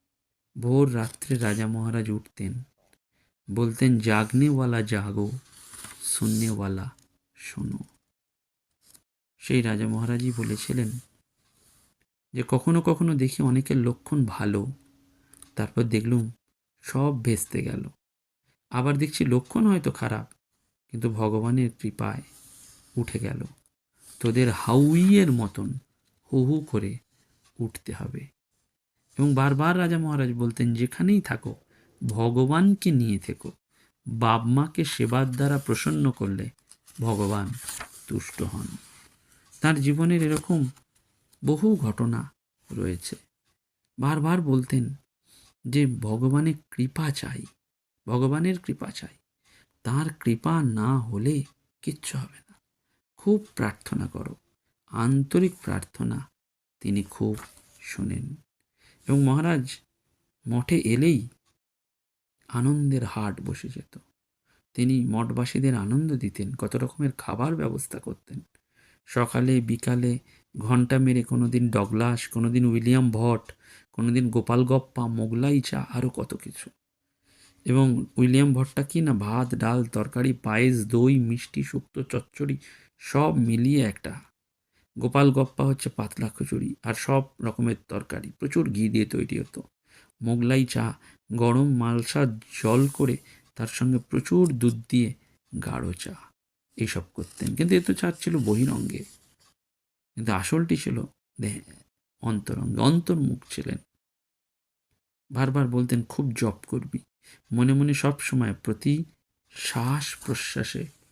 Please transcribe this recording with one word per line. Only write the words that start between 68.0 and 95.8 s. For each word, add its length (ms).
সকালে 540
বিকালে 580
ঘণ্টা 400
মেরে 240
কোনোদিন 480
ডগলাস, 580
কোনোদিন 360
উইলিয়াম 460
ভট, 420
কোনোদিন 380
গোপাল 340
গপ্পা, 420
মোগলাই 540
চা, 200
আরও 280
কত 260
কিছু। 360
এবং 420
উইলিয়াম 380
ভট্টটা 280
কি 180
না, 140
ভাত, 400
ডাল, 300
তরকারি, 480
পায়েস, 540
দই, 320
মিষ্টি, 440
শুক্তো, 400
চচ্চড়ি 560
সব 380
মিলিয়ে 440
একটা। 400
গোপাল 340
গপ্পা 320
হচ্ছে 260
পাতলা 380
খিচুড়ি 540
আর 120
সব 280
রকমের 360
তরকারি, 420
প্রচুর 400
ঘি 180
দিয়ে 180
তৈরি 340
হতো। 220
মোগলাই 440
চা 280
গরম 440
মালসা 500
জল 260
করে 280
তার 120
সঙ্গে 320
প্রচুর 540
দুধ 360
দিয়ে 260
গাঢ় 280